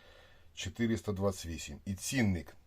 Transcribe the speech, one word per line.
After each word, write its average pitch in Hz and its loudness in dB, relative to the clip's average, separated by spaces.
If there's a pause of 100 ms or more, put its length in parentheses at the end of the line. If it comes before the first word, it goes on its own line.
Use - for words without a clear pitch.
(540)
чотириста 107 0
двадцять 95 0
вісім. 73 -8
І 98 -4
цінник 101 2 (100)